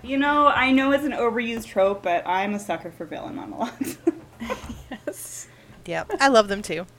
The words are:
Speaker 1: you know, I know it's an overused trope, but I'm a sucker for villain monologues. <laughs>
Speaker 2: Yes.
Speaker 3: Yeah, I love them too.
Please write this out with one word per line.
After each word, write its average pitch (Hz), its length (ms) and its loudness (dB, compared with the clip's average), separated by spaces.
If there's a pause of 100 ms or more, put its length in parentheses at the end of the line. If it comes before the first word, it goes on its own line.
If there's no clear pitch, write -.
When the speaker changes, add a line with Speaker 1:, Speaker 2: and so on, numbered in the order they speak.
Speaker 1:
you 262 140 -2
know, 294 300 4
I 262 240 4
know 269 200 4
it's 277 120 4
an 285 80 -2
overused 233 540 -2
trope, 196 380 2
but 175 240 0
I'm 190 260 0
a 202 60 -4
sucker 170 320 -6
for - 140 -12
villain - 300 -12
monologues. - 680 -6
<laughs> - 60 -2 (1000)
Speaker 2:
Yes. - 400 -12 (380)
Speaker 3:
Yeah, 165 180 -6 (160)
I 269 100 6
love 220 180 6
them 196 140 -4
too. 175 240 -6 (140)